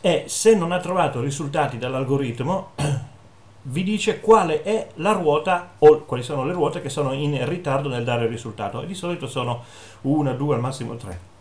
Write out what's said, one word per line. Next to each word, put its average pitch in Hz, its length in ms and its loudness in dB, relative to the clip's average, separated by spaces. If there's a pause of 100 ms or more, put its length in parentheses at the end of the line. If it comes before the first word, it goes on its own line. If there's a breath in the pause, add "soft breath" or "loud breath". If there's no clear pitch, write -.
e 165 260 2
se - 280 6
non 170 160 0
ha 180 80 0
trovato 170 420 0
risultati 143 560 -2
dall'algoritmo 131 960 -2
<clears throat> 143 380 -4 (540)
vi 143 160 -4
dice 208 360 -2
quale 185 420 4
è 220 340 -2
la 190 180 2
ruota 165 680 0
o 151 260 10
quali 123 160 -4
sono 135 240 -4
le 170 80 -2
ruote 143 280 -2
che 135 80 -8
sono 139 240 -2
in 139 340 -2
ritardo 143 420 -2
nel 120 140 -4
dare 120 220 0
il 113 40 2
risultato, 113 520 -8
e - 40 -10
di 185 80 -10
solito 175 340 -6
sono 120 360 -4 (380 loud breath)
una, 139 320 0
due, 139 220 0
al 117 60 -2
massimo 123 340 -6
tre. 92 460 -14